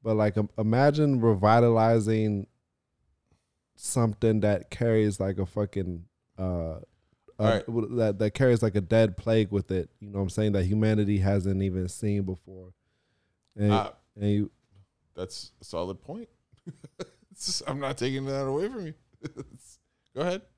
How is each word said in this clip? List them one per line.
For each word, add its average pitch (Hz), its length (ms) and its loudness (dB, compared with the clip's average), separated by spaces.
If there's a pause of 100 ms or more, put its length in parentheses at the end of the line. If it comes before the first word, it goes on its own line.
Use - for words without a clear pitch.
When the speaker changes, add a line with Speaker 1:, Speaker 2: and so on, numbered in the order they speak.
Speaker 1:
but, 110 120 0
like, 107 220 2
im-, 104 200 0
imagine 135 640 2
revitalizing 110 1300 4 (1300)
something 110 640 0
that 101 280 0
carries, 110 500 0
like, 95 180 -2
a 98 80 -2
fucking, 90 580 -6 (340)
uh, 92 60 -6
a 85 400 -4 (560)
Speaker 2:
All 107 80 4
right. 113 180 2
Speaker 1:
w-, 113 320 -4
that, 104 220 0
that 104 140 0
carries, 123 280 4
like, 107 140 0
a 104 60 2
dead 110 360 2
plague 110 340 2
with 98 200 -2
it. 92 180 -2 (100)
You 101 100 -16
know 101 100 -6
what 98 40 2
I'm 95 60 -2
saying? 107 220 0
That 95 140 2
humanity 104 540 2
hasn't 95 440 0
even 92 240 -2
seen 101 360 -4
before. 92 500 -12 (800)
And, 104 160 2
Speaker 2:
Uh, 107 200 2 (280)
Speaker 1:
and 101 100 0
you 104 220 0 (640)
Speaker 2:
that's - 360 -12 (100)
a - 20 -20
solid 90 380 -8
point. 214 320 -16
<laughs> - 60 -20 (920)
It's - 140 -14
just, - 200 -6
I'm 135 140 -6
not 131 180 -6
taking 135 280 -4
that 135 200 -4
away 143 220 -2
from 240 200 -8
you. 156 60 -12 (300)
<laughs> 151 100 -10 (840)
Go 185 60 -6
ahead. 180 200 -4 (160)